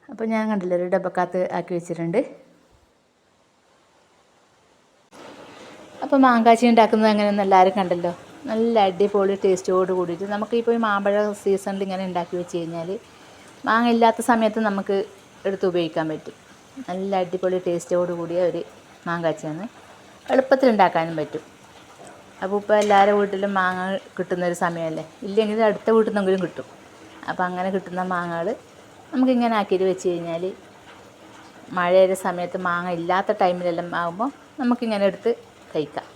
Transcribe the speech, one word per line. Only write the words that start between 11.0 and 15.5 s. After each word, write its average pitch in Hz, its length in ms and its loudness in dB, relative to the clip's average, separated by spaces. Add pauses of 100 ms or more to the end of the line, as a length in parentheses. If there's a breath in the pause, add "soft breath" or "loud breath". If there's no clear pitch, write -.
സീസണിൽ 196 440 -2
ഇങ്ങനെ 190 220 -6
ഉണ്ടാക്കി 175 320 -6
വെച്ച് 175 200 -6
കഴിഞ്ഞാൽ 165 300 -8 (800 loud breath)
മാങ്ങ 233 260 2
ഇല്ലാത്ത 226 340 2
സമയത്ത് 226 400 2
നമുക്ക് 196 280 -4 (520)
എടുത്ത് 196 220 -2